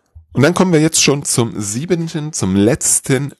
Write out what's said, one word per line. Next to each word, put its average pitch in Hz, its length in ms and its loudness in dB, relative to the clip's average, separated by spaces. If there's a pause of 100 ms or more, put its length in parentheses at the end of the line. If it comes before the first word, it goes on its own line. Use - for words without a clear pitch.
(320)
Und 123 120 2
dann 170 100 4
kommen 185 180 2
wir 156 80 4
jetzt 156 240 2
schon 143 220 0
zum 117 340 -2
siebenten, 156 720 -6
zum - 240 -2
letzten 143 840 0